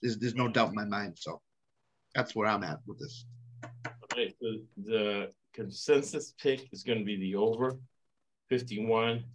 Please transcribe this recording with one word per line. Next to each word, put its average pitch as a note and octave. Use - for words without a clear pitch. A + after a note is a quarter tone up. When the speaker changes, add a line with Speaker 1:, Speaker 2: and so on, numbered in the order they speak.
Speaker 1:
There's, A#2+
there's A#2
no B2+
doubt A2+
in F#2+
my G#2
mind. G2+
So E2
that's -
where G#2+
I'm G2+
at D#2
with -
this. -
Speaker 2:
Okay, A#2+
so A2
the G#2
consensus C#3
pick C3+
is G2
gonna A2
be G2+
the F#2+
over. A2+
fifty-one. A2+